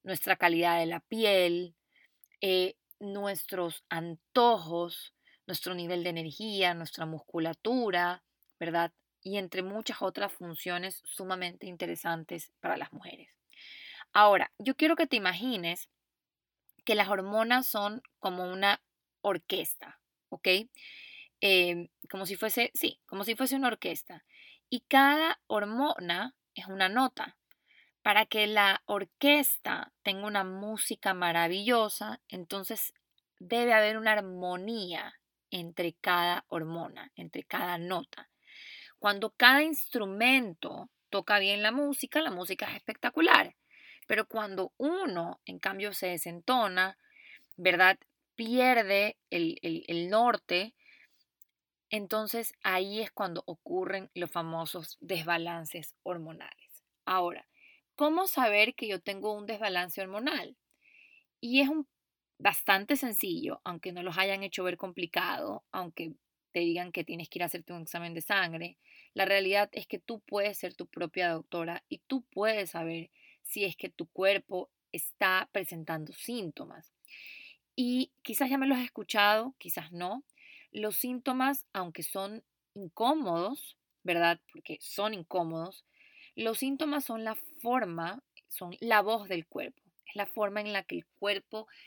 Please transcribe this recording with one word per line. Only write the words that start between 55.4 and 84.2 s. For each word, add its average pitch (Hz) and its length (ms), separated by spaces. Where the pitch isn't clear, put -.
hormonales. - 840
Ahora, 180 440
¿cómo 320 320
saber 220 480
que 226 140
yo 190 120
tengo 196 320
un 208 140
desbalance 196 540
hormonal? 220 560
Y 247 200
es 269 80
un, 302 200
bastante 202 580
sencillo, 202 680
aunque 180 280
no 175 100
los 175 160
hayan 196 240
hecho 190 220
ver 180 120
complicado, 180 960
aunque 170 400
te 175 80
digan 175 320
que 165 120
tienes 170 240
que - 100
ir 175 40
a 175 40
hacerte 170 260
un 170 100
examen 170 320
de 165 60
sangre, 170 580
la 196 100
realidad 196 480
es - 140
que 202 120
tú 226 220
puedes 202 380
ser 175 160
tu 180 120
propia 175 440
doctora 165 580
y - 180
tú 269 160
puedes 208 480
saber 165 400
si - 220
es 175 120
que - 120
tu - 180
cuerpo 190 640
está 185 600
presentando 160 600
síntomas. 180 800
Y 254 380
quizás 247 280
ya 269 80
me 269 80
los 269 120
has 254 60
escuchado, 220 720
quizás 165 340
no. 180 320
Los 214 240
síntomas, 254 760
aunque 175 300
son 202 400
incómodos, 202 1040
¿verdad? 170 380